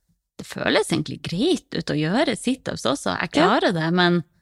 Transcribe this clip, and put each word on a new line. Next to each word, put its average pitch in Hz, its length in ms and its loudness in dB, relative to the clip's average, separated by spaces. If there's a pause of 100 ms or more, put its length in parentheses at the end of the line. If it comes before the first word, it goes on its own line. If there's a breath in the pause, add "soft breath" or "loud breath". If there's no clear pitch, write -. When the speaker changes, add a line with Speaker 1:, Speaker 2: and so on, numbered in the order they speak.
(380)
Speaker 1:
det - 80 -12
føles - 440 0
egentlig - 320 -4
greit 269 540 -2
ut 165 100 -4
å 147 120 -2
gjøre 202 400 0
sit-ups - 480 -4
også. - 340 -2
Jeg - 140 -4
Speaker 2:
Ja. 285 260 4
Speaker 1:
klarer 320 140 2
det, 165 200 0
men 175 300 4 (180)